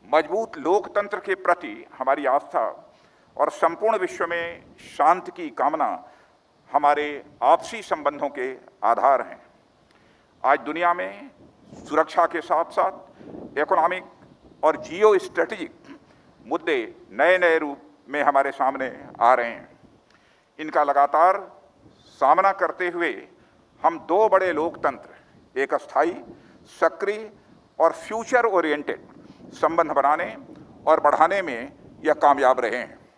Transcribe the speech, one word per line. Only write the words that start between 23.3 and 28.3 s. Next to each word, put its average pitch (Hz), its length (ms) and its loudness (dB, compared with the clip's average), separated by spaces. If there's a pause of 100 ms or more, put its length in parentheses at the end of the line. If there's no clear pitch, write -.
हम 156 160 2
दो 175 300 2
बड़े 190 240 2
लोकतंत्र, 151 560 -4 (520)
एक 143 140 -2
अस्थायी, 151 500 -2 (560)
सक्रिय 208 520 -4 (460)
और 160 140 4
फ्यूचर 233 520 -2